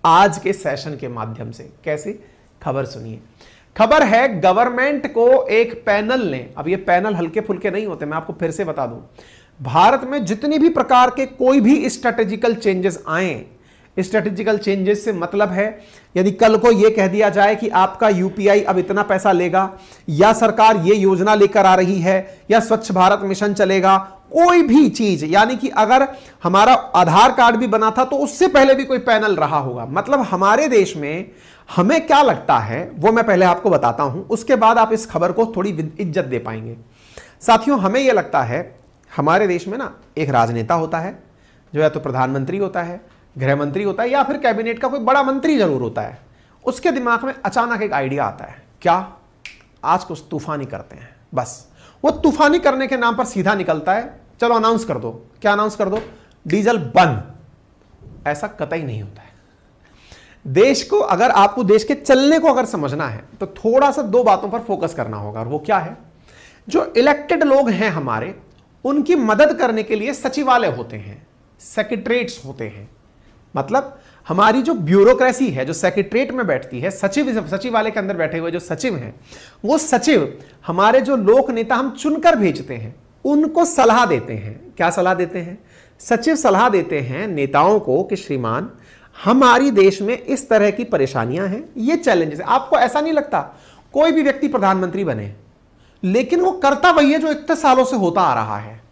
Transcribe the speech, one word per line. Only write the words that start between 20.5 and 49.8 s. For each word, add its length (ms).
ये 180
योजना 400
लेकर 320
आ 80
रही 260
है, 400
या 100
स्वच्छ 320
भारत 300
मिशन 320
चलेगा, 440
कोई 300
भी 260
चीज, 360
यानी 320
कि 120
अगर 400
हमारा 300
आधार 600
कार्ड 240
भी 100
बना 320
था 60
तो 120
उससे 320
पहले 260
भी 100
कोई 140
पैनल 380
रहा 220
होगा। 280
मतलब 340
हमारे 480
देश 280
में 340
हमें 300
क्या 160
लगता 360
है 360
वो 180
मैं 140
पहले 180
आपको 260
बताता 320
हूं, 220
उसके 320
बाद 220
आप 140
इस 140
खबर 260
को 240
थोड़ी 160
विद-, 280
इज्जत 240
दे 140
पाएंगे। 380
साथियों, 400
हमें 200
यह 120
लगता 300
है, 360
हमारे 300
देश 220
में 100
ना 180
एक 120
राजनेता 440
होता 240
है 240
जो 60
या 80
तो 120
प्रधानमंत्री 580
होता 240
है, 360
गृह 180
मंत्री 260
होता 200
है, 80
या 120
फिर 140
कैबिनेट 420
का 100
कोई 120
बड़ा 220
मंत्री 360
जरूर 240
होता 200
है। 160
उसके 260
दिमाग 340
में 100
अचानक 380
एक 100
आइडिया 320
आता 200
है, 180
क्या 300